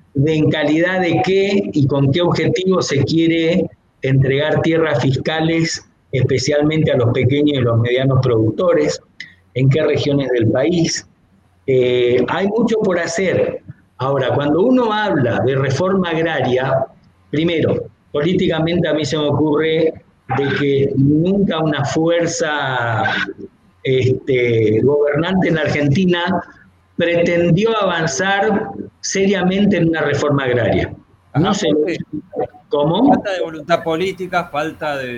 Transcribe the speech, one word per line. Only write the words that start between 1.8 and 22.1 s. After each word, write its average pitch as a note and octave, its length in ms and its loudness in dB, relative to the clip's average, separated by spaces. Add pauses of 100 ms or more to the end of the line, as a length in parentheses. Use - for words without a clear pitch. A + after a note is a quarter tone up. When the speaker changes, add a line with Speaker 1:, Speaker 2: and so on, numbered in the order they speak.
Speaker 1:
con C#3 240 0
qué E3+ 100 0
objetivo F3 600 0
se C3+ 240 -2
quiere E3 640 0 (320)
entregar C3+ 600 0
tierras D#3+ 400 0
fiscales, D#3+ 840 -2 (260)
especialmente D3 800 0
a C3+ 60 2
los A#2 160 2
pequeños C#3+ 460 2
y - 20 0
los A#2 180 2
medianos B2+ 420 2
productores, B2 800 0 (540)
en C3+ 160 2
qué D#3 140 2
regiones C#3 480 0
del A#2 200 2
país. D#3+ 560 0 (600)
Eh, B2 600 2
hay F3+ 200 -2
mucho A3 320 0
por F#3 200 0
hacer. E3+ 640 -2 (380)
Ahora, C3 360 0
cuando D3 260 0
uno B3 300 2
habla E3+ 540 -2
de C3 100 0
reforma E3+ 540 -2
agraria, C3+ 760 -2 (440)
primero, D#3 560 -2 (260)
políticamente E3 760 0
a D3 40 0
mí D3+ 120 -2
se D#3 120 -4
me D3+ 100 -2
ocurre D#3 640 0 (440)
de C#3 100 -2 (120)
que C#3 360 0
nunca D#3+ 640 2
una D3 260 -2
fuerza, D3+ 1160 -2 (800)